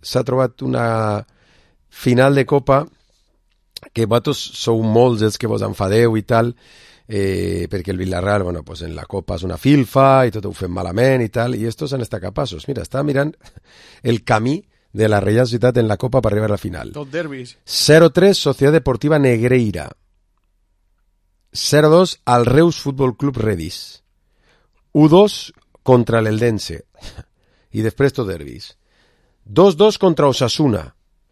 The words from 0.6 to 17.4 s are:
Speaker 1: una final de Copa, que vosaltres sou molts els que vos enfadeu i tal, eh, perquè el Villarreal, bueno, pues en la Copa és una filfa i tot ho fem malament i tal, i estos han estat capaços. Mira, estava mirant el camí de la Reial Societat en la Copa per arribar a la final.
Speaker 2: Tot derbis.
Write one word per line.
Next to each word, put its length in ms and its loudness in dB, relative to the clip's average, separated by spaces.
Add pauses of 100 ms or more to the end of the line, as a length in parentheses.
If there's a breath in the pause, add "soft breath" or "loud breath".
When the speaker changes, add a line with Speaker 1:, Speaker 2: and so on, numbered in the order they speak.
Speaker 1:
una 220 -2 (1040)
final 400 2
de 160 0
Copa, 320 2 (1120)
que 160 -2
vosaltres 320 -2 (160)
sou 240 -2
molts 400 2
els 160 -2
que 80 -8
vos 160 -4
enfadeu 560 0
i 80 -6
tal, 300 0 (520 soft breath)
eh, 640 -4
perquè 240 -6
el 80 -6
Villarreal, 400 -2
bueno, 240 -6
pues 160 -16
en 160 -12
la 80 -16
Copa 320 -8
és 80 -12
una 160 -8
filfa 640 4
i 80 -2
tot 160 -8
ho 80 -10
fem 160 -6
malament 480 0
i 80 -4
tal, 240 -4
i 160 -6
estos 240 -8
han 80 -4
estat 220 -10
capaços. 440 -8
Mira, 140 -6
estava 240 -6
mirant 240 0 (720 soft breath)
el 240 -2
camí 300 0 (360)
de 160 0
la 140 2
Reial 240 2
Societat 320 0
en 140 2
la 100 -4
Copa 160 -2
per 140 0
arribar 180 -2
a 60 -2
la 20 -4
final. 400 -10
Speaker 2:
Tot 160 -14
derbis. 500 -10